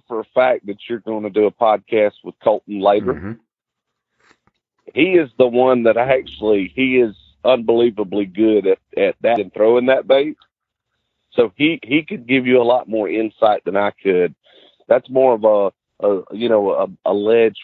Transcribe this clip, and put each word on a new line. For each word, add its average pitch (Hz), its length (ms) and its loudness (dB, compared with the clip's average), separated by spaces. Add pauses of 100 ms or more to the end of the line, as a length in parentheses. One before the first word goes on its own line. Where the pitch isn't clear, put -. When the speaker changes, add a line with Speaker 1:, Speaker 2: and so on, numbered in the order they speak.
Speaker 1:
for 113 120 -8
a 110 140 -10
fact 127 320 0
that 101 120 -10 (120)
you're 117 80 -6
gonna 107 320 -8
do 104 160 2
a 98 60 0
podcast 107 600 0 (100)
with 90 100 -16 (100)
Colton 104 360 -2
later. 101 340 0
Speaker 2:
Mm-hmm. 90 180 -12 (1600)
Speaker 1:
He 180 180 0
is 156 240 0
the 127 100 4
one 123 360 2
that 113 140 4
I 131 200 2
actually, 104 580 -2
he 131 220 0
is 113 180 0 (300)
unbelievably 110 800 0
good 101 400 0
at, 95 140 0 (180)
at 95 240 -2
that 110 180 0
and 95 140 -10
throwing 120 320 2
that 127 220 0
bait. 139 300 0 (1000)
So 113 200 0
he, 156 260 -2
he 147 220 -4
could 127 240 -14
give 127 180 -2
you 127 160 4
a - 20 -2
lot 120 240 0
more 104 220 -4
insight 107 560 -2
than 92 100 -6
I 101 140 -2
could. 90 460 -2 (520)
That's 127 220 0
more 131 240 2
of 107 100 -2
a, 104 640 -2
a, 101 160 0 (100)
you 113 160 -6
know, 104 240 0
a, 95 380 -4
a 104 40 0
ledge 110 500 0